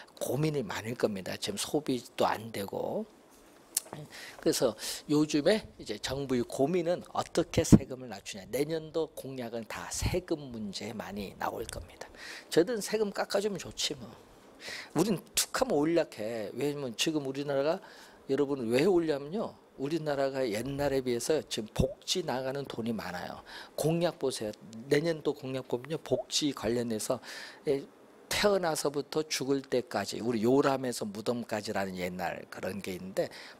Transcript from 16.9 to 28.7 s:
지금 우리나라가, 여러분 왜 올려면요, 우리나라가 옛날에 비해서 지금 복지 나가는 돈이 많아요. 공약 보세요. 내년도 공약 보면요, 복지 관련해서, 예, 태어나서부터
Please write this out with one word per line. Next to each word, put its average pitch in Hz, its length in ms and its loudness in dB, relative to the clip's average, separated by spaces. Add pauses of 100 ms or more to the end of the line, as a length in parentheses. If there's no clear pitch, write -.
지금 151 300 0
우리나라가, 139 520 0 (520)
여러분 135 400 2
왜 135 160 6
올려면요, 160 680 2 (240)
우리나라가 139 680 0
옛날에 135 540 0
비해서 127 460 2
지금 107 260 -4
복지 - 480 0
나가는 131 420 -2
돈이 117 280 -4
많아요. 90 500 -6 (320)
공약 165 440 2
보세요. 120 320 0 (360)
내년도 151 480 2
공약 131 340 -6
보면요, 135 300 -2
복지 - 540 0
관련해서, 117 680 0 (480)
예, 139 160 2 (440)
태어나서부터 156 960 2